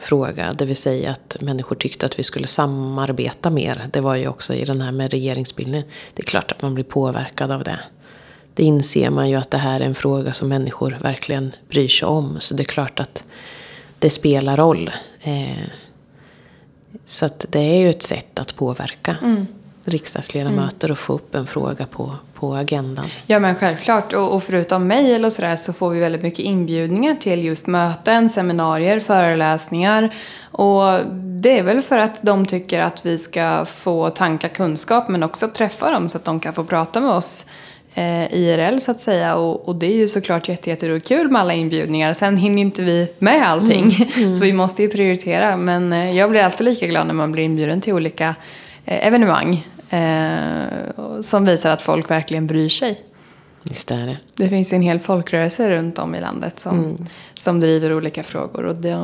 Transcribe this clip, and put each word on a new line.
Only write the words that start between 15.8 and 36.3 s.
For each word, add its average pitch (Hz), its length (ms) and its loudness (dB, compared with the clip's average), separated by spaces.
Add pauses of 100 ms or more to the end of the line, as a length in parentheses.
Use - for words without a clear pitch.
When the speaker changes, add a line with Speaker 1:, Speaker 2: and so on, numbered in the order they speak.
Speaker 1:
så - 200 -4
att - 240 -6
det 147 100 0
är 156 180 4
ju 185 120 6
ett 165 140 0
sätt - 360 -6
att - 160 -8
påverka 131 640 -4
Speaker 2:
Mm. 214 260 2 (380)
Speaker 1:
riksdagsledamöter 143 1040 -2
Speaker 2:
Mm. 156 40 0
Speaker 1:
och 143 80 -4
få - 140 -4
upp - 220 -6
en 131 120 -4
fråga 139 380 -4
på, 135 300 -10 (180)
på 139 220 -6
agendan. 139 500 -6 (200)
Speaker 2:
Ja, 214 140 2
men 185 160 2
självklart. 202 580 -2
Och, 190 220 0
och 190 80 -2
förutom 180 440 0
mejl 233 380 4
och 220 80 2
sådär 170 220 -2
så 170 180 -6
får 175 160 -2
vi 170 100 -2
väldigt 165 220 0
mycket 175 180 -4
inbjudningar 180 760 0
till 175 300 -2
just 160 220 -4
möten, 180 600 2
seminarier, 175 720 0
föreläsningar. 175 1120 2 (420)
Och 196 480 4 (160)
det 185 440 2
är 185 40 2
väl 214 180 2
för 262 160 2
att 220 260 0
de 196 220 4
tycker 180 360 -2
att 170 240 -2
vi 165 120 0
ska 165 480 -2
få 165 440 -2
tanka 165 400 0
kunskap 190 580 0
men 185 160 -2
också 160 240 -4
träffa 220 440 -2
dem 180 180 0
så 170 80 -6
att 165 80 -10
de 160 140 -2